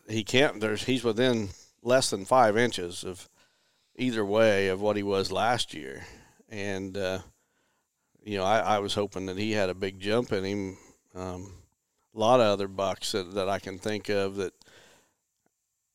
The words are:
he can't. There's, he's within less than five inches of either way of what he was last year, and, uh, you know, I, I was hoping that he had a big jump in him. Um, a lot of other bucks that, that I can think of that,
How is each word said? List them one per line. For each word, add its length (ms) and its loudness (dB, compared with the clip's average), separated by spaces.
he 160 -2
can't. 360 2
There's, 240 -2
he's 200 -2
within 460 0
less 280 2
than 160 -4
five 320 6
inches 460 -2
of 260 -12
either 300 0
way 420 4
of 140 0
what 160 2
he 60 -2
was 280 0
last 420 0
year, 300 -12
and, 480 -6
uh, 220 -2
you 140 -4
know, 60 0
I, 160 4
I 200 2
was 160 -2
hoping 320 -4
that 100 -6
he 140 -2
had 180 0
a 60 -6
big 240 -6
jump 340 0
in 100 0
him. 340 -4
Um, 380 -10
a 40 -6
lot 200 6
of 80 6
other 200 2
bucks 440 -4
that, 240 -4
that 140 0
I 100 -2
can 180 -10
think 320 -6
of 280 -2
that, 160 -4